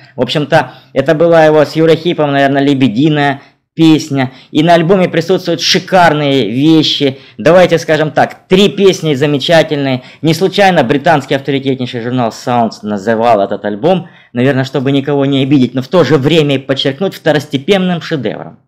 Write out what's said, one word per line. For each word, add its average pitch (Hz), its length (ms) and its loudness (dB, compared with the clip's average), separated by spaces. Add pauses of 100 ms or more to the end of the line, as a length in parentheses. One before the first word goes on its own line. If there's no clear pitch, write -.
(140)
В 117 60 -8
общем-то, 147 520 -2 (200)
это 139 220 0
была 165 320 4
его 151 180 4
с 139 100 -8
Юрахипом, 156 580 0
наверное, 139 300 0
«Лебединая», 139 800 0 (340)
песня. 143 580 2 (200)
И 151 100 0
на 170 100 4
альбоме 175 340 2
присутствуют 170 540 -2
шикарные 151 880 0
вещи. 139 680 0 (180)
Давайте 165 420 4
скажем 156 320 -2
так, - 380 -2
три 190 220 2
песни 175 420 0
замечательные. 143 880 0 (200)
Не 160 100 2
случайно 185 500 2
британский 143 520 0
авторитетнейший 131 680 -4
журнал 120 300 -2
Sounds 117 520 -4
называл 107 600 0
этот 98 240 -6
альбом, 156 420 -2 (240)
наверное, 131 320 0
чтобы 135 280 -4
никого 139 340 -2
не 139 160 0
обидеть, 131 320 2
но 131 80 -4
в - 60 -12
то 175 160 4
же 156 120 2
время 147 380 2
и 135 40 -2
подчеркнуть, 139 540 -4
второстепенным 165 880 -2
шедевром. 95 680 -8